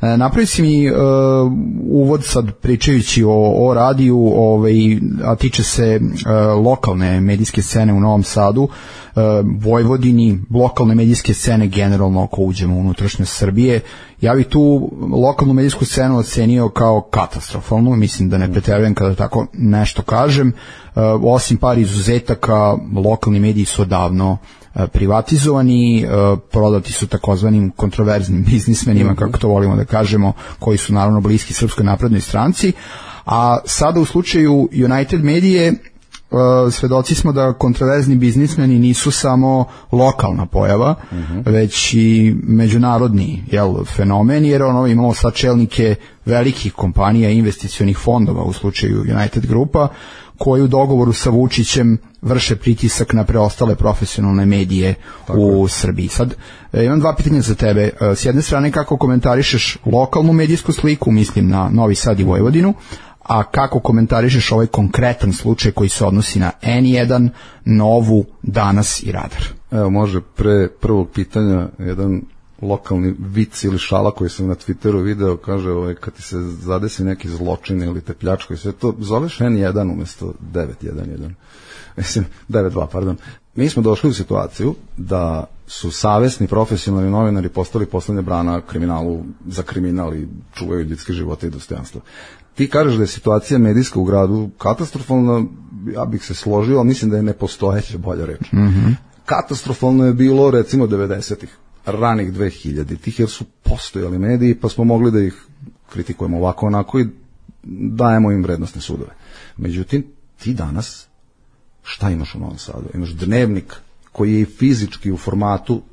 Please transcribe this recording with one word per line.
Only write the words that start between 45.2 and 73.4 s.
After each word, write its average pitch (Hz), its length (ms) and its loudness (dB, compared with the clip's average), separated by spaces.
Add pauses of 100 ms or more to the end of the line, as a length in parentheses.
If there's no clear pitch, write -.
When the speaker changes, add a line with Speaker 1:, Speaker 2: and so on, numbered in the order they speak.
Speaker 1:
čelnike 120 600 2 (300)
velikih 120 480 0
kompanija 104 560 2
i 110 80 4
investicionih 101 600 0
fondova 107 460 0
u 90 100 -2
slučaju 101 480 -2
United 110 440 -2
Grupa, 139 420 0 (500)
koji 135 260 2
u 139 40 2
dogovoru 131 460 2
sa - 160 -2
Vučićem 120 680 2 (240)
vrše 120 340 0
pritisak 113 580 -2
na 110 100 2
preostale 107 520 0
profesionalne 101 720 0
medije 98 500 0 (320)
Speaker 2:
Tako 92 120 0
Speaker 1:
u 98 240 4
Speaker 2:
je. 95 60 2
Speaker 1:
Srbiji. 92 380 -2
Sad, 123 280 -2 (380)
e, 110 120 2
imam 143 140 2
dva 151 160 0
pitanja 147 260 2
za 110 140 0
tebe. 104 260 2 (200)
E, 101 140 2
s - 100 -4
jedne 135 160 2
strane, 147 300 0
kako 147 260 -2
komentarišeš 127 880 0
lokalnu 131 480 2
medijsku 160 380 2
sliku, 151 400 0
mislim 107 360 2
na 95 240 0
Novi 107 240 2
Sad 104 240 0
i 98 40 2
Vojvodinu, 123 500 2 (480)
a 110 220 -2
kako 135 360 -2
komentarišeš 117 720 0
ovaj 113 160 2
konkretan 110 640 0
slučaj 110 380 -2
koji 98 180 0
se - 160 -2
odnosi 98 340 0
na 87 120 0 (100)
N 123 240 0
jedan, 123 440 2 (360)
Novu, 110 600 4 (180)
Danas 101 600 0
i 104 80 -6
Radar? - 320 -8 (280)
Speaker 2:
Evo, 107 180 0
može, 98 320 0
pre 104 500 0
prvog 98 380 -2
pitanja, 95 580 -2 (120)
jedan 92 420 -4 (400)
lokalni 95 580 -4
vic 98 440 -4